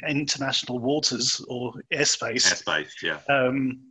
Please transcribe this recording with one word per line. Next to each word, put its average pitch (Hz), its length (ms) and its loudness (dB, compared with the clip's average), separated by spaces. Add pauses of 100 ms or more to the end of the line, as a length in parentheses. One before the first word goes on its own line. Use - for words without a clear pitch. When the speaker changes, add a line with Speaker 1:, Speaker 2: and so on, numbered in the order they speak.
Speaker 1:
international 139 720 -2
waters 127 680 0
or 123 260 -6 (200)
airspace. 143 520 2 (180)
Speaker 2:
Airspace, 78 260 0 (140)
yeah. 80 160 -2 (100)
Speaker 1:
Um, 131 500 2 (120)